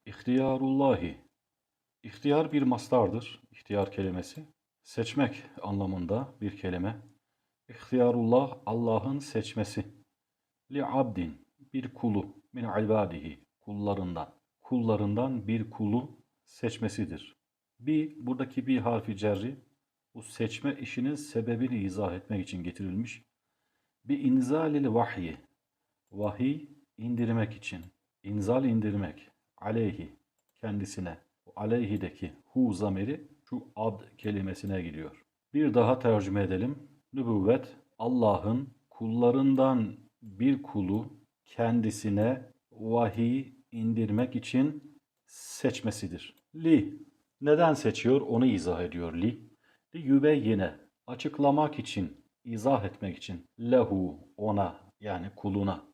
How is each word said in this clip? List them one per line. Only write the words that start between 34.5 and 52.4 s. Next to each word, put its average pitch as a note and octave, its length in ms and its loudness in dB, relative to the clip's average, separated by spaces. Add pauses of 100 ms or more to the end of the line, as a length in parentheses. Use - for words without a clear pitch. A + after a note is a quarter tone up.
gidiyor. D#2 440 -10 (280)
Bir C#3+ 200 2
daha B2 260 6
tercüme G2+ 440 2
edelim. G2 460 -4 (240)
Nübüvvet, A#2 600 0 (240)
Allah'ın A2+ 680 2 (200)
kullarından B2 1080 4 (240)
bir A#2 420 0
kulu G2+ 420 -2 (400)
kendisine A2 960 0 (300)
vahiy A#2 840 0 (180)
indirmek A2+ 640 0
için C#3 640 -2 (260)
seçmesidir. - 1120 -6 (200)
Li, D#3+ 440 4 (420)
neden D3+ 320 6
seçiyor C3 480 2
onu A#2+ 240 2
izah F2+ 360 2
ediyor E2+ 320 -6
li. G#2 360 -2 (460)
Li E3+ 40 -12
yübeyyine, C3 760 4 (320)
açıklamak C#3+ 720 2
için, - 440 -6 (200)